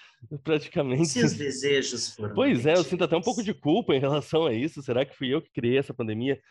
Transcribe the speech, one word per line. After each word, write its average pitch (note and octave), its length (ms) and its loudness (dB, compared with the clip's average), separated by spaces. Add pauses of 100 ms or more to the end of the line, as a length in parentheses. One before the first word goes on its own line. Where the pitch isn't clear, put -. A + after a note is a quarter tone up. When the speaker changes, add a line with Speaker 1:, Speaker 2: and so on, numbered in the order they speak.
(420)
Speaker 1:
praticamente. D3 640 0
Speaker 2:
Se A#3+ 140 0
os - 120 2
desejos C3 800 -2
foram G#2 200 -8
Speaker 1:
Pois G3+ 300 2
é, D3+ 80 4
eu F3+ 120 4
sinto F3+ 200 -2
até D#3+ 120 0
um - 20 0
Speaker 2:
atendidos. F#3 60 -2
Speaker 1:
pouco A#3+ 180 -2
de G3 100 -4
culpa E3+ 420 2
em C3+ 60 2
relação D3 460 0
a A#2+ 80 0
isso. C#3+ 280 -4
Será B2+ 220 0
que C#3+ 100 -8
fui C3 140 -6
eu D3+ 140 0
que - 100 -20
criei B2 240 0
essa C#3+ 160 0
pandemia? A#2 480 -4 (100)